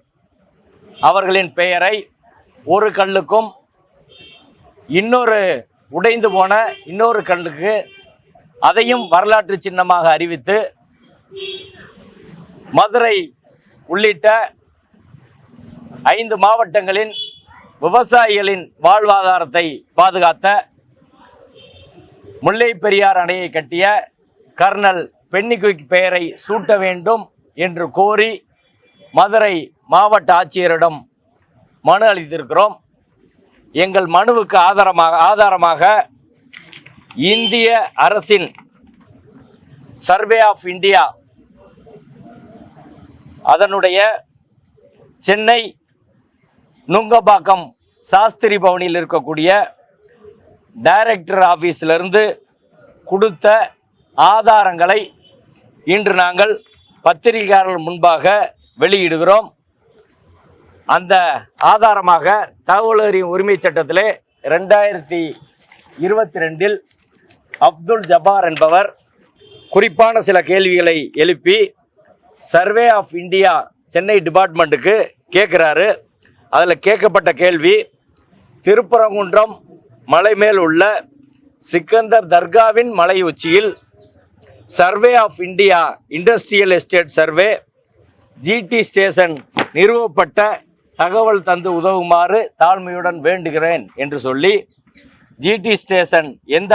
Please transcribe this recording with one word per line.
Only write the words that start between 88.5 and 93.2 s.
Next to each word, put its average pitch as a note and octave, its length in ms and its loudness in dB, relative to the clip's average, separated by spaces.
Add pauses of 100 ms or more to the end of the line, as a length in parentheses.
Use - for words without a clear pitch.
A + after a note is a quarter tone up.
டி A#3 200 -2
ஸ்டேஷன் F3+ 460 0 (380)
நிறுவப்பட்ட G#3 720 0 (520)
தகவல் G3+ 500 0
தந்து F3+ 200 -2 (120)
உதவுமாறு F3 600 0 (220)
தாழ்மையுடன் F3+ 640 -2